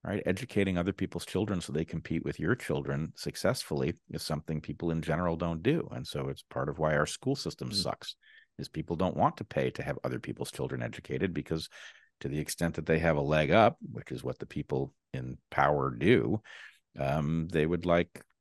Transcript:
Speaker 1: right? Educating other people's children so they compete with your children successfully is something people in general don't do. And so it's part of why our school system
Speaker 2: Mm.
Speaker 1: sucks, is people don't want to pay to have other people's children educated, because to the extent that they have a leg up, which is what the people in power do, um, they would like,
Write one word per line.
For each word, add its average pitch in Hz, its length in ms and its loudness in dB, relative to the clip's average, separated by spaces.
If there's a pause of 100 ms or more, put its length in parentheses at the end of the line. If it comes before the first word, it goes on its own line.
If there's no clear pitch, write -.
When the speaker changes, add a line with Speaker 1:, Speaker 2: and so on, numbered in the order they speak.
Speaker 1:
right? 90 220 -2
Educating 95 520 0
other 90 160 2
people's - 320 -4
children 101 340 0
so 78 140 -6
they 78 100 0
compete 82 400 -2
with - 160 -4
your 85 160 2
children - 600 -2
successfully - 800 -2 (160)
is 80 100 -6
something 78 400 -4
people 82 300 -4
in 80 100 0
general 85 340 0
don't 82 280 -2
do. 147 280 2
And - 140 -8
so 69 240 -4
it's - 140 -8
part - 260 -4
of 69 80 -6
why 78 180 4
our 71 100 6
school - 300 -2
system - 340 -6
Speaker 2:
Mm. 101 40 -6
Speaker 1:
sucks, - 420 -2 (440)
is - 100 -8
people 78 260 -4
don't 90 220 0
want 139 200 4
to - 60 -8
pay 65 280 0
to - 120 -8
have 71 200 -4
other 64 160 -2
people's - 320 -8
children - 300 -4
educated, 82 520 -2
because 80 340 -2 (540)
to - 80 -4
the 73 100 -2
extent 82 360 -2
that 76 100 -4
they 80 140 4
have 82 180 4
a 73 40 2
leg 76 300 4
up, 107 260 8 (140)
which - 200 -10
is 62 120 -8
what - 160 -6
the - 60 -8
people 67 480 -4 (200)
in 65 240 -8 (140)
power 69 400 4
do, 95 500 4 (580)
um, 76 520 2
they 78 140 4
would 82 200 0
like, 87 380 2 (180)